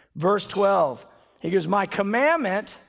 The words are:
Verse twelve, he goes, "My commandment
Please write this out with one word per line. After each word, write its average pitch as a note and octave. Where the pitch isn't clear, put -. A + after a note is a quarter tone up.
Verse F#3
twelve, F#3
he E3+
goes, F3
"My G3
commandment A3